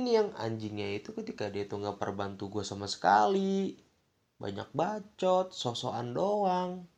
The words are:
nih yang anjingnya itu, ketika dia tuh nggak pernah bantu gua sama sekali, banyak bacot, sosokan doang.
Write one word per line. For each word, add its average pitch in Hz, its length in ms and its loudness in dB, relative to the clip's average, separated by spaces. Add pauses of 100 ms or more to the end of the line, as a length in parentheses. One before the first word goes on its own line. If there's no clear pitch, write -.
nih 240 160 4
yang 208 160 2
anjingnya 202 640 -4
itu, - 160 -12
ketika 156 320 -6
dia 139 160 -4
tuh 101 160 -6
nggak 101 160 -4
pernah 98 320 -4
bantu 101 320 -6
gua 98 40 -2
sama 101 200 -6
sekali, 185 960 4 (540)
banyak 104 400 -8
bacot, 185 800 0
sosokan 120 560 -4
doang. 180 720 0 (140)